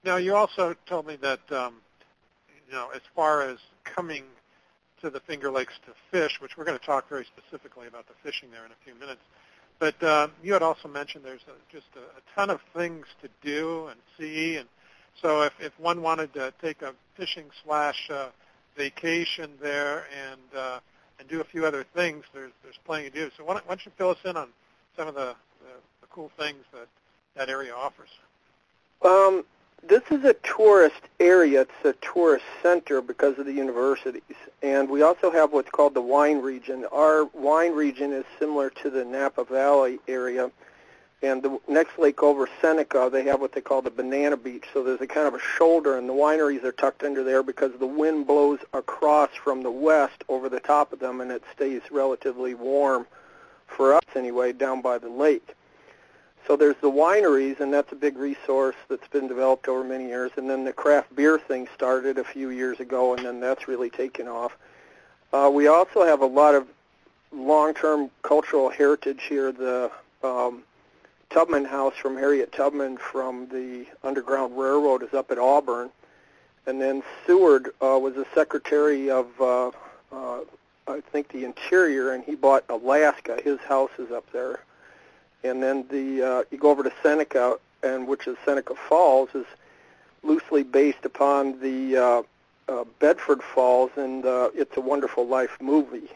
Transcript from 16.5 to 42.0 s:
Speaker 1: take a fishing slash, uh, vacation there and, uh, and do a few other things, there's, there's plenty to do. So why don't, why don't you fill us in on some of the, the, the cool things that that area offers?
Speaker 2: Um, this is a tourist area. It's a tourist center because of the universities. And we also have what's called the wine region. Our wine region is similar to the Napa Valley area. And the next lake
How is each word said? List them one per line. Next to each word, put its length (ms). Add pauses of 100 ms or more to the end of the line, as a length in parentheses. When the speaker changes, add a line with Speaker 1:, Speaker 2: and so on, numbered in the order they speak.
Speaker 1:
take 200
a 120 (220)
fishing 320 (180)
slash, 440
uh, 200 (480)
vacation 760 (100)
there 440 (240)
and, 100 (180)
uh, 220 (400)
and 80
do 140
a 20
few 220
other 180 (100)
things, 300 (100)
there's, 180 (120)
there's 220
plenty 240
to 0
do. 260
So 80
why 120
don't, 120
why 40
don't 140
you 120
fill 140
us 120
in 140
on 100 (480)
some 140
of 60
the, 200 (240)
the, 140 (260)
the 120
cool 260
things 340
that 160 (480)
that 140
area 260
offers? 320 (960)
Speaker 2:
Um, 400 (380)
this 300
is 140
a 80
tourist 680 (180)
area. 420
It's 240
a 80
tourist 520 (160)
center 400
because 380
of 60
the 80
universities. 680 (400)
And 280
we 120
also 300
have 200
what's 180
called 240
the 80
wine 400
region. 500
Our 340
wine 480
region 380
is 140 (120)
similar 320
to 200
the 160
Napa 400
Valley 640
area. 440 (720)
And 220
the 240
next 300
lake 260